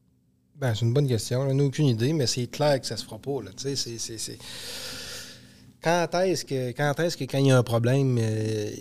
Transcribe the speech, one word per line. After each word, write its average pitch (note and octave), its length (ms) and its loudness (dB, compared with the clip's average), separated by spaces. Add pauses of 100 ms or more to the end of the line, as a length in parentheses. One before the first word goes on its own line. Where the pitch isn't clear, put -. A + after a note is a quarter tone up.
(560)
Ben, C3 180 0
c'est A2+ 100 0
une A#2 80 4
bonne C#3+ 160 4
question. B2 320 0
On C3+ 140 0
n'a C#3 100 4
aucune C#3+ 220 2
idée, B2 260 2
mais C#3+ 140 2
c'est A#2+ 200 0
clair D3 320 2
que - 80 -8
ça A2 120 -6
se - 80 -8
fera A2+ 120 -12
pas, C3+ 240 -6
là. G2 140 -12
Tu - 60 -10
sais, C3+ 140 -4
c'est, A#2 200 -4
c'est, A2 220 -8
c'est, G#2+ 180 -8 (1500)
quand E3+ 240 2 (140)
est-ce F#3 240 0
que, B2+ 280 -4
quand D3 280 0
est-ce - 160 0
que, C#3 80 -6
quand C3+ 140 -2
il C#3 80 4
y C3+ 40 8
a C3 60 8
un A#2+ 60 8
problème, A#2+ 580 2
euh, A2 500 -2 (100)